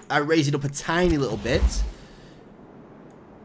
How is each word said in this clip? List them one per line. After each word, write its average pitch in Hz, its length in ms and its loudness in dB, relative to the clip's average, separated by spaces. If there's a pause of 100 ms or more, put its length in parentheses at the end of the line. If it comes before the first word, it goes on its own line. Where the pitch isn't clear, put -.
(100)
I 139 80 2
raise 147 300 2
it 147 80 0
up 143 80 -4
a 139 40 -4
tiny 170 500 0
little 110 180 -2
bit, 113 260 0 (1800)